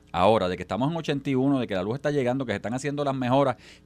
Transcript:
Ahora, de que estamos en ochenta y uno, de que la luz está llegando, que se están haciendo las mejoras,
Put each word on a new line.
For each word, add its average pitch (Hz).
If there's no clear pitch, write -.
Ahora, 92
de 90
que 90
estamos 117
en 170
ochenta 147
y 135
uno, 135
de 113
que 98
la 92
luz 110
está 147
llegando, 135
que 117
se 101
están 104
haciendo 143
las 135
mejoras, 131